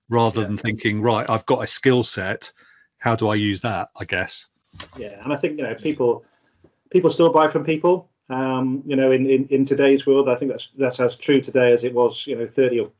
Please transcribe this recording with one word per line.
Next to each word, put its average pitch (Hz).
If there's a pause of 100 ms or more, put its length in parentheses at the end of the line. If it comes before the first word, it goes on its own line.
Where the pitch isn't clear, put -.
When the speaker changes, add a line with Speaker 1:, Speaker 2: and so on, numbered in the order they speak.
Speaker 1:
Rather 113
Speaker 2:
Yeah. 101
Speaker 1:
than 101
thinking, 110
"Right, 117
I've 110
got 120
a 101
skill 123
set. - (460)
How 117
do 110
I 107
use 101
that?" 101
I 92
guess. - (500)
Speaker 2:
Yeah, 101
and 135
I 147
think, 151
you 143
know, 110
people, 120 (640)
people 170
still 165
buy 156
from 151
people. 165 (220)
Um, 131
you 143
know, 131
in, 131
in, 135
in 135
today's 139
world, 135
I 123
think 131
that's, -
that's 127
as 123
true 139
today 123
as 120
it 123
was, 120
you 131
know, 117
thirty 120
or 107